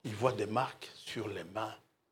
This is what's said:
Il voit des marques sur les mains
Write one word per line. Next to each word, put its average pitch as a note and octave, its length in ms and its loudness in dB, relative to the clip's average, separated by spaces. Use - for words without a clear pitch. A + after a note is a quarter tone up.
Il A2+ 100 -2
voit A#2+ 180 6
des G2+ 140 0
marques A#2+ 500 0
sur G#2+ 320 -4
les F#2 160 -4
mains G#2 300 -4